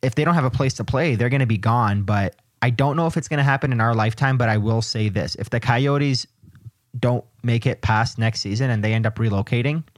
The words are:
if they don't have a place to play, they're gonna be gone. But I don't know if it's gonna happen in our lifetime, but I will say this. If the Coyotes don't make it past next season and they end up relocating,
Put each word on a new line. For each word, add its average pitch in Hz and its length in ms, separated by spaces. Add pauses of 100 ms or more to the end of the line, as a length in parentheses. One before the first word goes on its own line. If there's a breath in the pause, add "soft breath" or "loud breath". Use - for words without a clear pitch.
if 131 140
they 151 80
don't 170 100
have 156 100
a 127 60
place 131 240
to 110 100
play, 135 300
they're 120 140
gonna 131 180
be 110 120
gone. 107 440
But 98 320 (300)
I 123 60
don't 135 240
know 165 140
if 160 80
it's 160 100
gonna 147 160
happen 139 300
in 117 80
our 113 120
lifetime, 113 460
but 120 100
I 110 80
will 113 260
say 110 260
this. 95 260
If - 160
the 120 80
Coyotes 139 680 (680)
don't 123 280 (180)
make 117 240
it - 160
past 113 360
next 113 220
season 113 300
and 107 140
they 110 100
end 110 100
up 110 120
relocating, 120 680 (160)